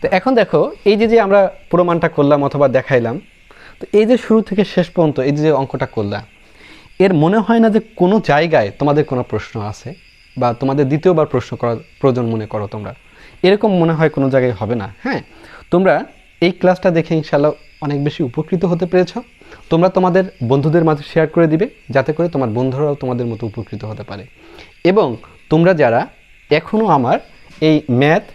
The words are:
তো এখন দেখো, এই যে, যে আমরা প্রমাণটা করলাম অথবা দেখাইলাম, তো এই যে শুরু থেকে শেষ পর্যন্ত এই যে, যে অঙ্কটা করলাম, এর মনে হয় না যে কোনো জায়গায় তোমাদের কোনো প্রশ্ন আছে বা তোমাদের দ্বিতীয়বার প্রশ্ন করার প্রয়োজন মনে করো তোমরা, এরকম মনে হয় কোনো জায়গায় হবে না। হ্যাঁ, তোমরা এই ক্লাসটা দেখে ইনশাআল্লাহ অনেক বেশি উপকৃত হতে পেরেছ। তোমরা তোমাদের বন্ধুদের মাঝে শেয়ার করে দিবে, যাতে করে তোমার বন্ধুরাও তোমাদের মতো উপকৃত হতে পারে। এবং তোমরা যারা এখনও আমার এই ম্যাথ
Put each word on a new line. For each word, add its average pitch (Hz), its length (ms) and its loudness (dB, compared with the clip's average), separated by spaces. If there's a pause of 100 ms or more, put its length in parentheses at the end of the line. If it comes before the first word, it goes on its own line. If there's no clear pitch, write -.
তো - 60 -4 (120)
এখন 262 220 0
দেখো, 170 200 2 (300)
এই 214 100 4
যে, 226 120 2
যে 233 40 4 (100)
আমরা 202 140 4 (300)
প্রমাণটা 170 460 2
করলাম 143 320 4
অথবা 143 200 0
দেখাইলাম, 123 480 0 (640)
তো - 40 -14 (140)
এই 214 120 4
যে 254 140 4
শুরু 220 240 4
থেকে 196 140 0 (120)
শেষ 170 200 2
পর্যন্ত 160 220 2 (120)
এই 143 80 0
যে, 151 100 -2
যে 156 140 4
অঙ্কটা 135 260 -6 (100)
করলাম, 104 280 -6 (760)
এর 190 160 4
মনে 170 320 2
হয় 233 180 2
না 226 100 4
যে 220 60 2 (200)
কোনো 180 160 2 (140)
জায়গায় 147 380 2 (100)
তোমাদের 147 260 2
কোনো 127 260 -6
প্রশ্ন 110 300 -8
আছে 107 340 -12 (460)
বা 127 80 0 (120)
তোমাদের 135 300 0
দ্বিতীয়বার 156 360 2
প্রশ্ন - 340 -4
করার 117 160 -4 (240)
প্রয়োজন 123 320 0
মনে 110 200 -6
করো 104 220 -6
তোমরা, 104 180 -12 (500)
এরকম 202 280 2 (120)
মনে 165 160 2
হয় 160 180 2
কোনো 135 180 0
জায়গায় 127 260 2
হবে 110 220 -4
না। 98 200 -12
হ্যাঁ, 240 180 -4 (520)
তোমরা 180 220 4 (460)
এই 180 200 0
ক্লাসটা 180 300 2
দেখে 165 300 0
ইনশাআল্লাহ 151 320 0 (280)
অনেক 143 240 -4
বেশি 147 180 -4
উপকৃত 160 420 -4
হতে 175 220 -2
পেরেছ। 180 260 0 (580)
তোমরা 165 180 2
তোমাদের 185 360 2 (260)
বন্ধুদের 147 340 2
মাঝে 151 280 0
শেয়ার 156 220 0
করে 170 180 4
দিবে, 170 140 0 (240)
যাতে 131 220 0
করে 170 160 -2
তোমার 135 300 -4
বন্ধুরাও 135 360 -2
তোমাদের 123 320 -6
মতো 113 200 -8
উপকৃত 107 380 -10
হতে 107 180 -12
পারে। 101 220 -14 (600)
এবং 170 320 2 (340)
তোমরা 170 240 4
যারা 139 320 2 (440)
এখনও 165 360 0
আমার 143 320 2 (420)
এই 156 160 2 (140)
ম্যাথ 143 320 2 (120)